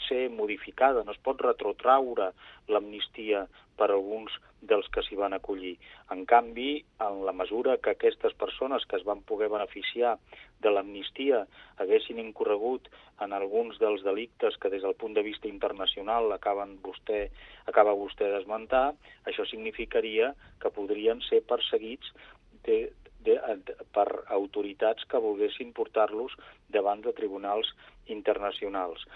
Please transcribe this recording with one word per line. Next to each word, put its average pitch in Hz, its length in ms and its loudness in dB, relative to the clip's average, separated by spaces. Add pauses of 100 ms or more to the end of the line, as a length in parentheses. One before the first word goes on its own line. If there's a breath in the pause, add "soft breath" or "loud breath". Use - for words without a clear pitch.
ser 127 240 0
modificada, 110 760 0
no 101 80 -8
es - 60 -10
pot 135 240 -2
retrotraure 120 880 2 (380 loud breath)
l'amnistia 104 760 -2 (300 soft breath)
per 104 180 2
alguns 104 420 0 (260 soft breath)
dels 107 300 2
que 104 140 -4
s'hi 98 160 -8
van 98 160 -2
acollir. 92 400 -6 (360 loud breath)
En 92 140 -6
canvi, 120 600 4 (160)
en 101 260 -2
la 95 60 0
mesura 107 460 0
que 107 140 0
aquestes 110 420 2
persones 127 520 -4
que 101 100 -4
es 90 80 -4
van 101 220 -4
poder 107 240 -2
beneficiar 107 640 -2 (460 loud breath)
de 107 100 4
l'amnistia 101 720 0 (340 loud breath)
haguessin 110 460 2
incorregut 110 680 -2 (320 soft breath)
en 101 140 -4
alguns 107 460 -2
dels 104 260 2
delictes 107 500 -2
que 98 140 -2
des 98 160 -4
del 95 80 0
punt 107 240 -6
de 104 80 0
vista 107 240 -8
internacional 101 840 -2
acaben 98 480 -2
vostè, 101 460 -4 (400 loud breath)
acaba 107 260 6
vostè 101 380 0
d'esmentar, 113 640 0 (280 soft breath)
això 101 220 -4
significaria 110 880 -2 (260 soft breath)
que 117 120 -2
podrien 104 500 0
ser 113 220 2
perseguits 117 680 -2 (520 loud breath)
de, 113 280 2 (240)
de, 113 220 4 (480)
per 101 200 2 (200)
autoritats 101 800 -2
que - 140 -2
volguessin 107 540 -2
portar-los 110 640 -2 (300 loud breath)
davant 104 340 2
de 117 120 -2
tribunals 101 600 -2 (340 soft breath)
internacionals 98 1000 -2 (120)